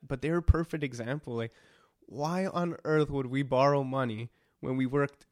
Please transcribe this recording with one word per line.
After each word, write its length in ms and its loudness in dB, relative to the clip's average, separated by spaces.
but 140 -6
they're 160 0
a 60 0
perfect 400 2
example. 520 -6
Like, 160 -4
why 400 -2
on 360 -2
earth 280 2
would 160 -2
we 160 0
borrow 400 4
money 460 -2
when 180 -2
we 80 2
worked 460 -2